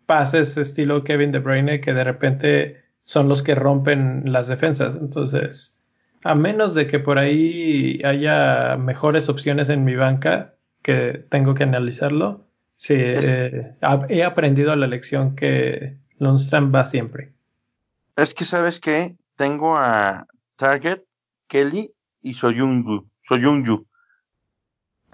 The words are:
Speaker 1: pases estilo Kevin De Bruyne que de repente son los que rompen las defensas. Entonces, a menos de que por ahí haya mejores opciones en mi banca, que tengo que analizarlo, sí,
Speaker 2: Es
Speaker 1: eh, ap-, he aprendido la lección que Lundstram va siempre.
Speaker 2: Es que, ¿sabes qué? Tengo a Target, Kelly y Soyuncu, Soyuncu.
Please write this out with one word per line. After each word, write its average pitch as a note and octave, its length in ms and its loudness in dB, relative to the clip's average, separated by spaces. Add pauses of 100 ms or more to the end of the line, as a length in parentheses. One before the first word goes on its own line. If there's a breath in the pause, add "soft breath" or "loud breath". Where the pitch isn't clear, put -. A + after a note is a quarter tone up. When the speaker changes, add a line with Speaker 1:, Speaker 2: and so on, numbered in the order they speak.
Speaker 1:
pases D3 500 2
estilo D3 460 -2
Kevin C#3+ 300 0
De C3+ 80 -2
Bruyne C3+ 400 0
que C#3 120 -2
de B2+ 120 0
repente C#3+ 800 0 (180)
son C#3 260 2
los C#3 140 2
que D3 140 2
rompen C#3 680 2 (100)
las B2 140 0
defensas. C3 480 0
Entonces, C#3 840 -6 (460)
a D#3+ 140 0
menos G3+ 380 2
de D3 120 2
que C#3 140 -2
por C#3 180 0
ahí D3+ 840 0
haya C#3 720 2
mejores D3+ 520 0
opciones C#3+ 420 -2
en C#3+ 140 2
mi C3 120 0
banca, C3+ 580 0 (280)
que B2+ 480 -2
tengo C#3 240 2
que C#3 100 0
analizarlo, C#3+ 840 -2 (300)
sí, - 180 -2
Speaker 2:
Es B2+ 300 2
Speaker 1:
eh, B2+ 560 -2
ap-, C#3 280 0
he D#3+ 140 0
aprendido D3+ 540 2
la C#3 100 2
lección C3+ 480 -2
que C3+ 640 -2 (200)
Lundstram C3+ 540 2
va C3 120 4
siempre. - 480 -8 (840)
Speaker 2:
Es C#3+ 200 0
que, F3 100 -6
¿sabes E3+ 340 -2
qué? E3+ 380 -4 (200)
Tengo D3 400 0
a G#2+ 520 0 (260)
Target, C#3+ 480 -2 (460)
Kelly C#3+ 440 0 (300)
y B2+ 120 -10
Soyuncu, A#2+ 760 -2 (180)
Soyuncu. B2+ 560 2 (1300)